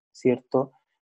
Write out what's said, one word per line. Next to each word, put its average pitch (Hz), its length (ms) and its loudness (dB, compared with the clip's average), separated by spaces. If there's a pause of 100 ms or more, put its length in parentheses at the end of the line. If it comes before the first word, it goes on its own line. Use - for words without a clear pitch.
(100)
¿cierto? 127 640 -4 (400)